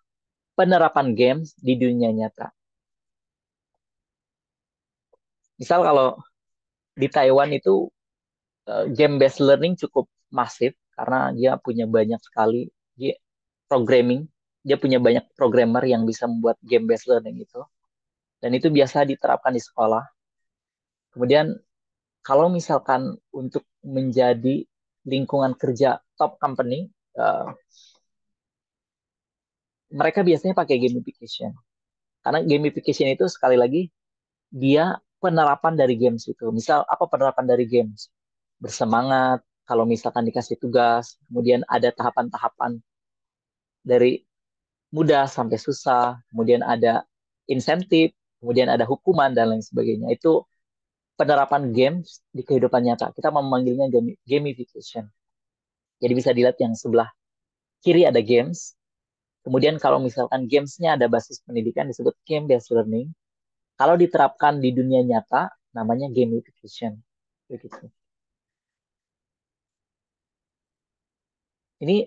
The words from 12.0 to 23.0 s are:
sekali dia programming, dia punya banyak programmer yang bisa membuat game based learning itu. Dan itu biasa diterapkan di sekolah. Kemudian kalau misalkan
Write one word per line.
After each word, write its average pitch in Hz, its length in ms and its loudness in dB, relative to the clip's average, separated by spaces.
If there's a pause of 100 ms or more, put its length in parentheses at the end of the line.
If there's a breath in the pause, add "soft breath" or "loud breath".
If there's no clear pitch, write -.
sekali 113 480 -2 (300)
dia 135 160 -6 (560)
programming, 127 560 2 (400)
dia 139 80 2
punya 131 240 0
banyak 120 320 2
programmer 120 560 2
yang 117 160 0
bisa 113 240 -4
membuat 117 320 -2
game 117 300 0
based 117 180 -2
learning 120 380 -2
itu. 123 160 -18 (840)
Dan 120 80 -2
itu 127 160 0
biasa 143 400 2
diterapkan 131 480 -2
di 113 80 -4
sekolah. 110 400 -2 (1120)
Kemudian 143 400 2 (640)
kalau 156 320 2
misalkan 135 640 -2 (160)